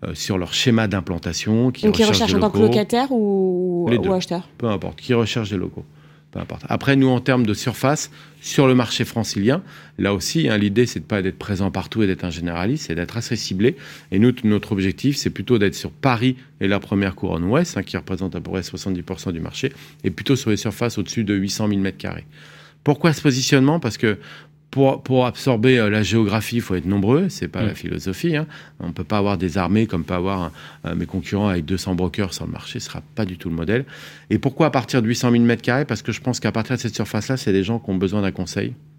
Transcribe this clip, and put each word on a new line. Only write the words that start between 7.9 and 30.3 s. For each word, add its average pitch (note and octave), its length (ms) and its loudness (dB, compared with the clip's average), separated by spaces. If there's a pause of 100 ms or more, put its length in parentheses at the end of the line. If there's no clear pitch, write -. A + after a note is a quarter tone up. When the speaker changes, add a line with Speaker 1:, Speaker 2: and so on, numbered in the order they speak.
Speaker 1:
sur - 280 4
le B2+ 80 6
marché B2 280 2
francilien, A2+ 580 0 (360)
là G2 160 2
aussi, C#3+ 340 0
hein, A2 100 2
l'idée, G#2 280 4
c'est G2+ 160 -6
de D2+ 40 -12
pas G#2 160 0
d'être F#2 160 -2
présent G2 320 -2
partout F#2+ 320 -2
et G#2 60 4
d'être F2+ 160 -2
un F2+ 60 -2
généraliste, E2+ 580 -4
c'est E2 80 -4
d'être E2+ 220 -4
assez A#2 180 -4
ciblé. G#2+ 400 0 (360)
Et F#2+ 80 2
nous, A#2+ 120 6
t-, B2 160 0
notre G#2 240 0
objectif, G2 460 0
c'est - 140 -2
plutôt A2+ 260 0
d'être G2 180 2
sur - 160 -8
Paris B2+ 460 0 (240)
et G2 80 0
la G2 100 2
première G2 360 -2
couronne F2 280 -4
ouest, C#3 320 0
hein, G2 80 -4
qui - 140 -8
représente F#2 400 -6
à - 20 -4
peu D#2+ 120 -8
près F#2 120 -2
soixante-dix F2+ 380 -6
pour F2+ 180 -8
cent F#2+ 140 -4
du E2 80 -6
marché, E2 320 -6 (320)
et - 60 0
plutôt B2 260 0
sur A#2+ 120 -2
les G#2 60 4
surfaces A2+ 420 -4
au-dessus A2 280 -2
de G2+ 80 0
huit G2 160 0
cent G#2+ 180 -2
mille G2+ 140 0
mètres F#2+ 160 -4
carrés. E2+ 280 -8 (600)
Pourquoi D3 260 4
ce D3 100 -2
positionnement ? C#3 600 4
Parce A2+ 160 -4
que G#2 200 2 (540)
pour, C3+ 300 4
pour B2+ 240 2
absorber, B2 540 4
euh, G#2+ 100 4
la G#2+ 140 2
géographie, G#2+ 540 2
il A#2 40 0
faut G2 140 -4
être E2 100 -2
nombreux, G2+ 440 4
c'est - 180 -8
pas F#2 160 -4
Speaker 3:
Mm. F2+ 60 0
Speaker 1:
la F2 40 -6
philosophie, F#2 640 -4
hein. D3+ 100 0 (340)
On F2 120 -8
peut E2+ 120 -8
pas G#2+ 140 -2
avoir G2+ 220 2
des F2+ 180 -2
armées G2+ 300 2
comme E2+ 160 -2
peut D#2+ 100 -6
avoir F#2 300 -2